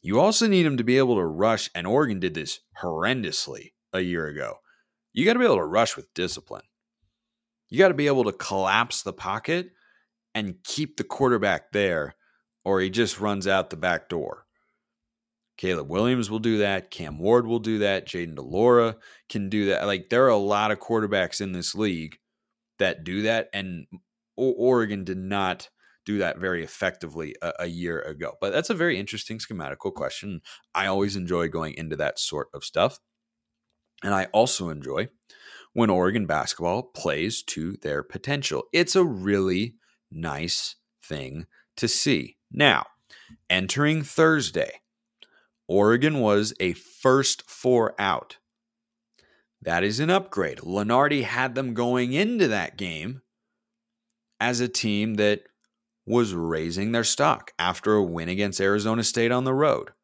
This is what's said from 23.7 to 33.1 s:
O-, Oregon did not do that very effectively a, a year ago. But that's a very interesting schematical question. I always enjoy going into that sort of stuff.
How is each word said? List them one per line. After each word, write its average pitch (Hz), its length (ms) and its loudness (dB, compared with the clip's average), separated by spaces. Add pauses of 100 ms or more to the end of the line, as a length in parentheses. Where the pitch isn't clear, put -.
O-, 127 160 2
Oregon 113 500 2
did 92 160 -6
not 95 500 -2 (380)
do 104 120 0
that 87 200 -2
very 90 240 -2
effectively 80 800 -6
a, 85 160 -4
a 87 80 -6
year 85 340 -6
ago. 76 400 -10
But 185 120 -2
that's 160 180 0
a 233 40 0
very 165 240 0
interesting - 400 -8
schematical 85 540 -8
question. 80 480 -8 (340)
I 98 120 0
always 98 300 0
enjoy 87 320 0
going 80 260 -6
into 78 220 -8
that 73 220 -2
sort - 360 -4
of 69 100 -14
stuff. 98 340 0 (1040)